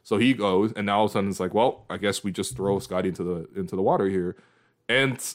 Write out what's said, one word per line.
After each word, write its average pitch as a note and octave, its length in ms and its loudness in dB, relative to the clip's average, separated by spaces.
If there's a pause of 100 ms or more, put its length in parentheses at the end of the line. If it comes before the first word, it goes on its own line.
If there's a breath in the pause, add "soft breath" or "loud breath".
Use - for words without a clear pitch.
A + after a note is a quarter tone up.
So - 160 -2
he B2 160 4
goes, G#2 380 2
and G#2 140 -4
now G#2 120 2
all A2 60 4
of G#2 60 2
a - 20 -14
sudden G2+ 180 0
it's F#2 80 -6
like, F2+ 160 -2
"Well, A#2+ 360 0
I F2+ 60 -8
guess G2 280 -2
we G2 80 -4
just G2+ 240 -6
throw G2 220 0
Scottie F#2 300 -2
into F2 140 -4
the, F2 320 -4
into F#2+ 220 -6
the F#2+ 60 0
water A2 240 2
here." F2+ 300 -2 (520 soft breath)
And C3 340 2 (120)